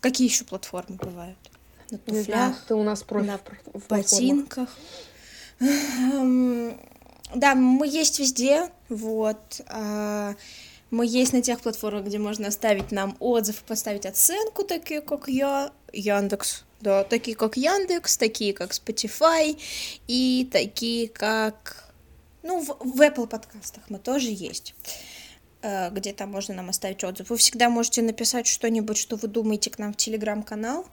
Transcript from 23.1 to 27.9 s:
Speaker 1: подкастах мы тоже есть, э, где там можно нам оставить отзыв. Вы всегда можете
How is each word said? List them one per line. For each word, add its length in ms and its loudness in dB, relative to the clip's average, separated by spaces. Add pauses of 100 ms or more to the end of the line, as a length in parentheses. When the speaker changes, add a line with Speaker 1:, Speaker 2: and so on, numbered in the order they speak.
Speaker 1:
подкастах 640 -14
мы 100 -10
тоже 300 -2
есть, 460 -10 (880)
э, 280 -4
где 220 -6
там 180 -10
можно 220 -6
нам 160 -10
оставить 340 -6
отзыв. 260 -6
Вы 80 -2
всегда 320 4
можете 340 2